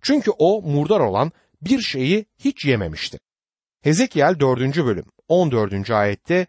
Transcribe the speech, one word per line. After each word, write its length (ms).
Çünkü 280
o 320
murdar 380
olan 320
bir 180
şeyi 460
hiç 260
yememişti. 540
Hezekiel 580
dördüncü 440
bölüm, 200
on 220
dördüncü 440
ayette 540